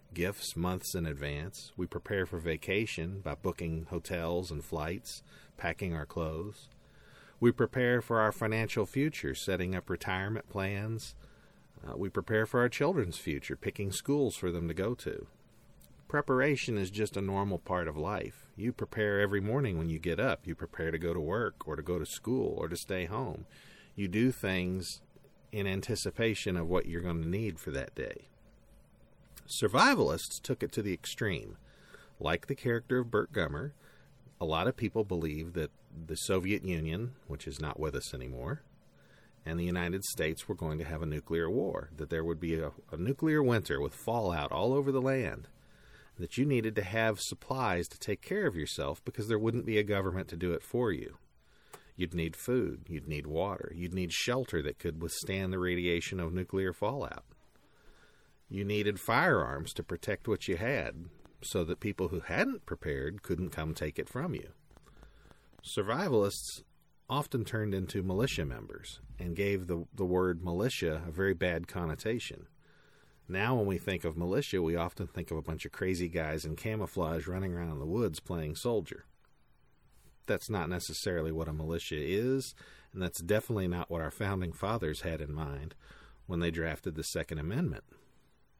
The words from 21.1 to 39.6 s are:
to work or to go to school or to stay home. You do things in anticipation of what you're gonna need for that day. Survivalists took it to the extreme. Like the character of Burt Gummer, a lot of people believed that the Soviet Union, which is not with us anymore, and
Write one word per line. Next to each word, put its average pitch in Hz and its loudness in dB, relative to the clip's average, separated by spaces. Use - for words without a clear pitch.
to 85 0
work 92 -2
or 76 -2
to 76 -4
go 87 0
to 78 -2
school - 0
or 85 0
to 85 -4
stay 92 -2
home. 104 -4
You 101 0
do 113 4
things 92 0
in 101 0
anticipation 101 0
of 85 0
what 90 2
you're 85 -2
gonna 82 0
need 95 -2
for - -6
that - -4
day. - -6
Survivalists 113 6
took - -2
it - 0
to - 0
the 101 0
extreme. 65 -4
Like - 0
the 143 -2
character 120 2
of 117 -2
Burt 107 4
Gummer, 87 0
a 90 0
lot 80 4
of 131 2
people 110 2
believed 82 -2
that 78 -2
the 80 -6
Soviet 95 2
Union, 90 -2
which - -8
is 69 -6
not 76 0
with 76 0
us - -4
anymore, 127 -6
and 82 -2